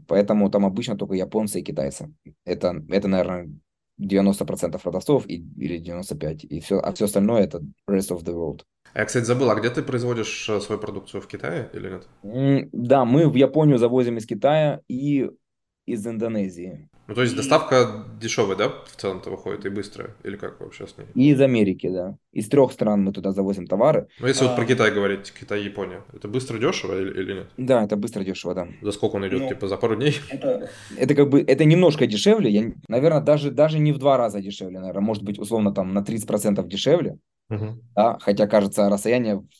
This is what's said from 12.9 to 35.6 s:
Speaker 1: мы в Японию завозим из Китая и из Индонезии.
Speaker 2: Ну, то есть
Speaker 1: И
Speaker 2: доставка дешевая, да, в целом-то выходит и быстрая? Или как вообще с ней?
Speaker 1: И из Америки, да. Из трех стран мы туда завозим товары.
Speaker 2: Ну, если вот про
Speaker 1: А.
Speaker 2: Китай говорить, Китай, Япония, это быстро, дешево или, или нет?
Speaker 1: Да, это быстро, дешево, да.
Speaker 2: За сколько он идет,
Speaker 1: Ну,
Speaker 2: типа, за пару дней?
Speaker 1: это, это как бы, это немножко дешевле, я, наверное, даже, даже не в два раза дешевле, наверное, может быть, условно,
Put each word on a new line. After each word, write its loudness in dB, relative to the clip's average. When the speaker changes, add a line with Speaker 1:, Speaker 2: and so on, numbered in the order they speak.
Speaker 1:
мы 6
в 0
Японию 6
завозим 2
из -8
Китая 0
и 0
из -6
Индонезии. -6
Speaker 2:
Ну, -10
то 2
есть 0
Speaker 1:
И -6
Speaker 2:
доставка 2
дешевая, -2
да, 0
в -20
целом-то -8
выходит -8
и -4
быстрая? -10
Или -10
как -14
вообще -16
с -20
ней? -18
Speaker 1:
И 6
из 4
Америки, 4
да. -6
Из -6
трех 6
стран 0
мы 0
туда -4
завозим -2
товары. 2
Speaker 2:
Ну, -2
если 2
вот 2
про 0
Speaker 1:
А. -2
Speaker 2:
Китай 2
говорить, -2
Китай, -6
Япония, -10
это -14
быстро, -6
дешево -2
или, -4
или -6
нет? -12
Speaker 1:
Да, 2
это -2
быстро, -4
дешево, -6
да. -6
Speaker 2:
За -4
сколько -2
он -2
идет, -2
Speaker 1:
Ну, -4
Speaker 2:
типа, -6
за -4
пару 0
дней? 0
Speaker 1:
это, -6
это 2
как 8
бы, 6
это 4
немножко 6
дешевле, 4
я, 2
наверное, 4
даже, 2
даже 2
не 4
в -2
два 4
раза 0
дешевле, -10
наверное, -4
может -2
быть, -6
условно, 0